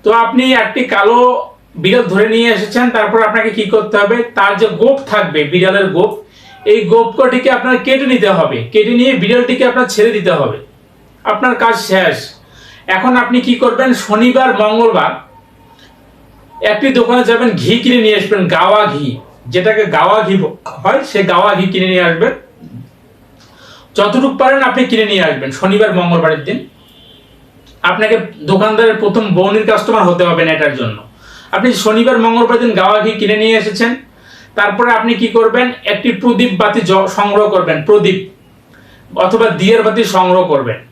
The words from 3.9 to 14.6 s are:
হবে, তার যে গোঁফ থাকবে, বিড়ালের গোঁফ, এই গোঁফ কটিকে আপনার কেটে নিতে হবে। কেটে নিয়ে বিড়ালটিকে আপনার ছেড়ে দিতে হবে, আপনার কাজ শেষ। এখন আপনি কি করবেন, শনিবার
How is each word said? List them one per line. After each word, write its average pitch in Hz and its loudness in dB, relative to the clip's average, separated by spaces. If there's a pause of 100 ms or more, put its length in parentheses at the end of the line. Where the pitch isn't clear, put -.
হবে, 214 0 (200)
তার 202 2 (100)
যে 220 2 (140)
গোঁফ 269 4 (140)
থাকবে, 170 -2 (140)
বিড়ালের 190 2
গোঁফ, 202 0 (580)
এই 226 4 (120)
গোঁফ 226 4
কটিকে 247 2
আপনার 247 0 (100)
কেটে 269 0
নিতে 202 2 (100)
হবে। 131 -2 (160)
কেটে 220 2
নিয়ে 262 2 (100)
বিড়ালটিকে 247 0
আপনার 254 0
ছেড়ে 214 2
দিতে 180 -2
হবে, - -4 (760)
আপনার 240 0 (100)
কাজ 233 2 (140)
শেষ। 185 0 (800)
এখন 247 0 (100)
আপনি 247 0 (100)
কি 240 2 (100)
করবেন, 262 0 (160)
শনিবার 247 2 (120)